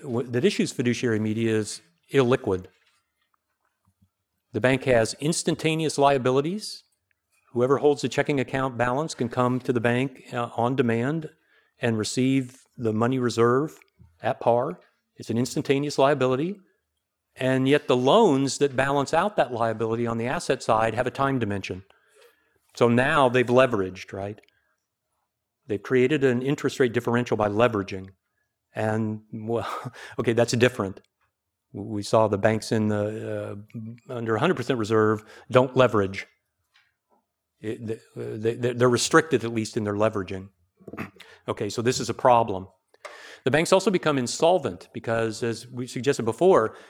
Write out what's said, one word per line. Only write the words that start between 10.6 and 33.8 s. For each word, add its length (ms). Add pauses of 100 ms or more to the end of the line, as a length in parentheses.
demand 540 (500)
and 180
receive 640 (120)
the 180
money 260
reserve 580 (460)
at 160
par. 400 (360)
It's 140
an 80
instantaneous 640
liability. 600 (760)
And 340
yet 180
the 100
loans 600
that 180
balance 380
out 220
that 180
liability 540
on 100
the 80
asset 380
side 320
have 100
a 60
time 260
dimension. 460 (920)
So 100
now 400
they've 180
leveraged, 680
right? 260 (1300)
They've 160
created 420
an 200
interest 360
rate 140
differential 420
by 140
leveraging. 600 (680)
And, 460 (120)
well, 340 (280)
<laughs> 240
okay, 140
that's 200
different. 480 (720)
W-, 180
we 120
saw 240
the 100
banks 340
in 180
the, 680 (520)